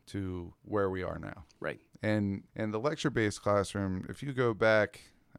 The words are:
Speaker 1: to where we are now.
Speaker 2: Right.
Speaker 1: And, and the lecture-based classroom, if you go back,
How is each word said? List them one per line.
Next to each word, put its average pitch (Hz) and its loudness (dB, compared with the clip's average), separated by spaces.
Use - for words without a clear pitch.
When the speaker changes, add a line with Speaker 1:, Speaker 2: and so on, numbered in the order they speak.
Speaker 1:
to 90 -8
where 101 0
we 92 -4
are 82 -6
now. - -12
Speaker 2:
Right. - -6
Speaker 1:
And, 104 0
and 107 -4
the 107 -2
lecture-based 123 0
classroom, 98 0
if - -10
you 139 -6
go 123 2
back, 107 4